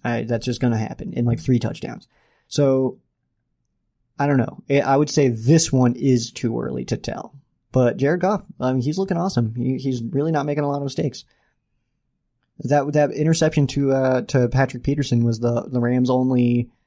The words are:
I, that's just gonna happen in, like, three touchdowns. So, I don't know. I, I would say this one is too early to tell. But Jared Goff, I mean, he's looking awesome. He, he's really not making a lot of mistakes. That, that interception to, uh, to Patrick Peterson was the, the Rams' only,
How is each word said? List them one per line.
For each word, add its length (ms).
I, 220
that's 200
just 160
gonna 160
happen 360
in, 120
like, 140
three 180
touchdowns. 500
So, 520
I 60
don't 100
know. 320
I, 120
I 160
would 120
say 200
this 420
one 240
is 340
too 300
early 260
to 120
tell. 380
But 240
Jared 240
Goff, 240
I 140
mean, 80
he's 160
looking 180
awesome. 400
He, 220
he's 260
really 300
not 120
making 200
a 20
lot 100
of 60
mistakes. 400
That, 340
that 180
interception 560
to, 260
uh, 300
to 260
Patrick 340
Peterson 400
was 160
the, 320
the 80
Rams' 300
only, 600